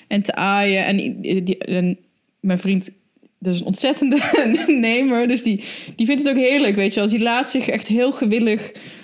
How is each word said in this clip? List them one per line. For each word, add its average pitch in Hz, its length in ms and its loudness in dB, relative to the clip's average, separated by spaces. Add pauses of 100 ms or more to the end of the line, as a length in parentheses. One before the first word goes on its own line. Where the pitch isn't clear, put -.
en 202 140 0
te - 140 -4
aaien. 196 500 2
En 196 140 2
i-, - 440 -4
die, 185 140 -2
en 180 400 -2 (420)
mijn 180 200 0
vriend, 190 300 -2 (500)
dat 180 140 -2
is 175 60 -2
een - 60 -8
ontzettende 269 520 0 (500)
<laughs> - 0 -
nemer, 247 600 2
dus 240 160 0
die, 208 200 0 (320)
die 226 100 0
vindt 277 180 0
het 277 80 2
ook 254 120 2
heerlijk, 254 320 2
weet 196 180 0
je - 60 0
wel. 208 100 2
Dus 226 80 2
die 214 100 2
laat 240 220 0
zich 262 180 -2
echt - 200 -4
heel 247 240 2
gewillig. 220 600 0 (320)